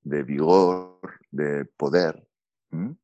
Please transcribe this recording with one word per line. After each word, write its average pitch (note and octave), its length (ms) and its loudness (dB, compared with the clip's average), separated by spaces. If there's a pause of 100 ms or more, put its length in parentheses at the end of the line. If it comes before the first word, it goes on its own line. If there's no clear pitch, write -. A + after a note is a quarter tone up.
de D2 220 -4
vigor, F2+ 960 0 (120)
de C#2+ 360 -4 (100)
poder. D#2 500 -2 (440)
¿Mm? E2 220 -8 (120)